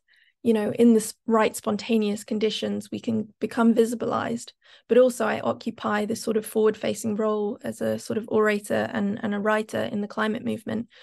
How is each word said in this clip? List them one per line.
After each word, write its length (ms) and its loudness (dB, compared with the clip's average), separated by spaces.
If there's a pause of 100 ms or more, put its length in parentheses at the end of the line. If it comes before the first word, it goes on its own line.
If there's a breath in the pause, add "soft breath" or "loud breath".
(420 soft breath)
you 100 2
know, 200 2
in 200 6
this 220 2 (120)
right 280 4
spontaneous 720 -2
conditions, 640 -4
we 100 -8
can 400 -4
become 340 2
visibilized, 800 -2 (360 soft breath)
but 100 6
also 260 4
I 160 0
occupy 640 -2
this 160 -4
sort 160 -2
of 80 -2
forward-facing 720 0
role 460 -2
as 180 -8
a 180 -2
sort 200 -6
of 100 -8
orator 640 0
and, 300 -2
and 120 -2
a 60 -4
writer 440 -2
in 180 -4
the 60 -6
climate 360 -4
movement. 440 -6 (140 loud breath)